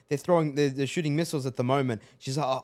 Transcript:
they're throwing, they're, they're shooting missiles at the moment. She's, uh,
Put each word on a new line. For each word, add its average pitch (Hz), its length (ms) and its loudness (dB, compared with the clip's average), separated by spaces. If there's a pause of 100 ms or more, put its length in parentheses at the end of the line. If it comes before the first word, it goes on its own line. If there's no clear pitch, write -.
they're 143 100 0
throwing, 160 380 2
they're, 143 140 4
they're 135 180 -2
shooting 151 260 -2
missiles 151 320 -2
at 127 80 -6
the - 80 -2
moment. 127 400 0 (160)
She's, 135 200 -6
uh, 131 260 0